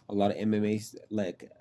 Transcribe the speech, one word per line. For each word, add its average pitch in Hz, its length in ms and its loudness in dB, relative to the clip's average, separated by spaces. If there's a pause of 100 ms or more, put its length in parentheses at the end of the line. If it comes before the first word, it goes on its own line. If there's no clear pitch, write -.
A - 60 -6
lot 101 160 4
of - 80 0
M 107 160 0
M 107 100 2
A, 107 160 2 (300)
like, 101 400 -4 (120)